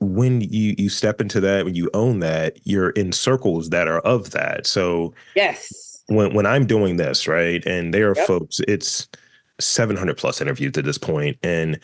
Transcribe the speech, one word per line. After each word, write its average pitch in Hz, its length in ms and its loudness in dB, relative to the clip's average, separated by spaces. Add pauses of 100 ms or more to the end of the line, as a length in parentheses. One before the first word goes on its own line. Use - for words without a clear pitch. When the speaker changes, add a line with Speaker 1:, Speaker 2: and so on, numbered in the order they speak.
Speaker 1:
when 117 420 2
you, 107 340 0
you 101 140 0
step 104 300 0
into 104 200 0
that, 98 240 2
when 92 100 -4
you 85 200 0
own 110 260 2
that, 80 440 -2
you're 92 260 2
in 95 220 0
circles 92 580 0
that 85 180 2
are 82 120 0
of 113 320 0
that. - 340 -4
So 87 480 0 (200)
Speaker 2:
Yes. - 760 -2
Speaker 1:
when, 104 260 2
when 104 100 2
I'm 127 220 4
doing 98 320 2
this, 71 280 -2
right, 85 400 0
and 85 280 -2
there 104 160 4
are 95 60 0
Speaker 2:
Yep. 165 100 2
Speaker 1:
folks, - 420 -2
it's - 400 -2 (520)
seven 107 360 0
hundred 95 220 -2
plus - 220 -2
interviews 69 360 -4
at 73 80 -2
this 71 140 -4
point, 73 440 -2
and 80 420 -2